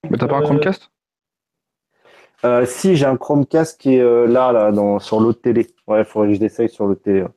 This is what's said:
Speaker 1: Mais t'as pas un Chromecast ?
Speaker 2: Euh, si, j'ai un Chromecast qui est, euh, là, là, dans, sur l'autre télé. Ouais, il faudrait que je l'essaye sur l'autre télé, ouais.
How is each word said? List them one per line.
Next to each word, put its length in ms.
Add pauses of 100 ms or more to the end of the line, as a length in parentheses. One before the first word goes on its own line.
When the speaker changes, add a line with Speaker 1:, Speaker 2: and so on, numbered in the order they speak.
Speaker 1:
Mais 80
t'as 100
pas 100
un 40
Chromecast ? 480 (1600)
Speaker 2:
Euh, 200
si, 300
j'ai 100
un 120
Chromecast 640
qui 140
est, 60
euh, 240
là, 280
là, 180
dans, 280
sur 200
l'autre 220
télé. 260 (180)
Ouais, 140
il 60
faudrait 240
que 60
je 40
l'essaye 300
sur 180
l'autre 140
télé, 220
ouais. 140